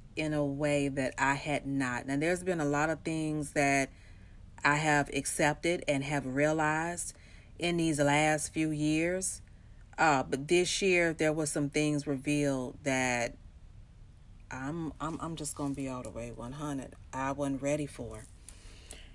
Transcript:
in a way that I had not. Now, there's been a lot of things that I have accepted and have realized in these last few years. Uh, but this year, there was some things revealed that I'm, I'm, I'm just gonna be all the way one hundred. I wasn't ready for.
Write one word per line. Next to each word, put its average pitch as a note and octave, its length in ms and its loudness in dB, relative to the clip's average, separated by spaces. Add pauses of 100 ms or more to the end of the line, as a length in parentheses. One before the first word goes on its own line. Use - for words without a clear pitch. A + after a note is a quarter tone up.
(160)
in D#3 180 0
a D3 120 2
way C#3+ 420 2
that C3+ 300 -2
I C3+ 160 2
had C#3 320 -2
not. C3 420 -2
Now, C#3 100 -2
there's F3 260 0
been F3 180 0
a D3 40 0
lot D3 240 2
of D#3 120 -4
things D#3 500 -2
that C#3 380 2 (760)
I D3 120 6
have D3 380 4
accepted D3+ 760 0
and C#3 160 2
have C#3 220 -2
realized D#3 880 0 (460)
in E3+ 180 2
these D#3+ 220 2
last D3+ 540 4
few D#3 180 0
years. D#3+ 680 0 (560)
Uh, C#3+ 260 6
but C3+ 240 -4
this F3 340 2
year, F3 320 4
there D#3 180 4
was D3+ 180 0
some C#3+ 200 0
things D3+ 380 2
revealed C#3 760 0
that B2+ 520 0 (1160)
I'm, C#3 480 -4
I'm, D3+ 220 -4
I'm E3 140 -6
just D3 200 -6
gonna C#3+ 180 -2
be C#3 160 -4
all B2+ 140 -6
the A#2 60 -10
way A#2 220 -8
one A#2 220 -10
hundred. D3 420 -6 (180)
I C3+ 200 -2
wasn't C#3 280 -2
ready D3 240 0
for. A#2 400 -10 (880)